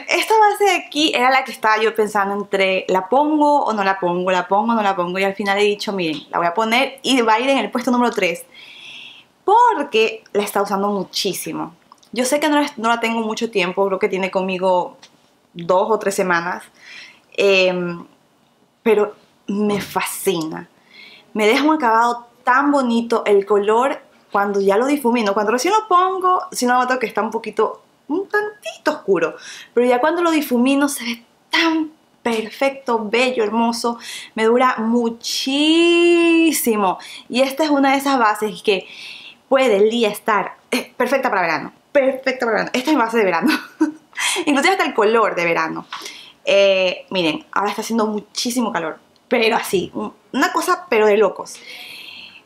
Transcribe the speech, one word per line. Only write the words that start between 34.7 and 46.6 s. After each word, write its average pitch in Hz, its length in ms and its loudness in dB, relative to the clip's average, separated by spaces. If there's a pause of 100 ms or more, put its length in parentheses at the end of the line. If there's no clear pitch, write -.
muchísimo. 294 2250 2 (280)
Y 247 140 0
esta 277 220 0
es 302 60 0
una 277 220 4
de 277 60 2
esas 277 220 0
bases 214 440 0
que 190 240 0 (600)
puede 262 300 4
el 214 120 6
día 226 200 0
estar, 190 480 -2 (140)
eh, - 240 -4
perfecta 262 340 0
para 190 120 0
verano. 165 320 -4 (180)
Perfecta 262 540 0
para 220 120 0
verano. 180 160 -4
Esta 254 180 -2
es 311 40 4
mi 247 60 4
base 226 160 0
de 220 60 4
verano. 180 280 2 (280)
<laughs> 302 200 -2 (460)
Inclusive 294 280 2
hasta 370 120 -2
el 277 80 -4
color 214 420 2
de 175 100 -2
verano. 165 400 -2 (600)
Eh, 190 640 2